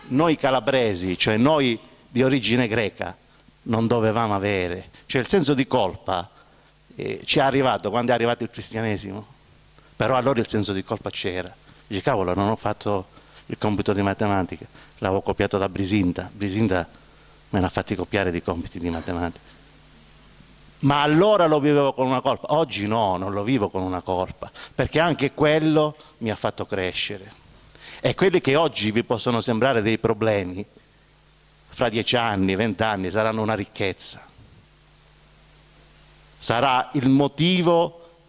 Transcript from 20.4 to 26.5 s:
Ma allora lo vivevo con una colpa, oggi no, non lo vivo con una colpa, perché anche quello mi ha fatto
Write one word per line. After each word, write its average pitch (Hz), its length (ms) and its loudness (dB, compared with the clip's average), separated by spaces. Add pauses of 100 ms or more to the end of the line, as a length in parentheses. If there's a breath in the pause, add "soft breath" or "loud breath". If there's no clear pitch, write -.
Ma 143 200 4
allora 175 440 4
lo 156 140 4
vivevo 143 320 2
con 127 160 0
una 127 140 0
colpa, 127 320 -2
oggi 120 340 -2
no, 107 300 0
non 95 160 -6
lo 101 100 -4
vivo 110 260 0
con 95 120 -6
una 92 180 -4
colpa, 92 500 -4 (240 loud breath)
perché 143 280 0
anche 143 320 0
quello 151 640 2 (220 loud breath)
mi 113 120 -4
ha 101 60 -4
fatto 104 280 -4